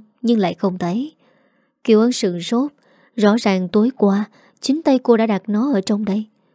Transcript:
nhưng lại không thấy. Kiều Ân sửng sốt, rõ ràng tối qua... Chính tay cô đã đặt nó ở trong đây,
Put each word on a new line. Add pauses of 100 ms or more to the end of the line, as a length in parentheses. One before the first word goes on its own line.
(220)
nhưng
lại
không
thấy. (720)
Kiều
Ân
sửng
sốt, (440)
rõ
ràng
tối
qua... (360)
Chính
tay
cô
đã
đặt
nó
ở
trong
đây, (300)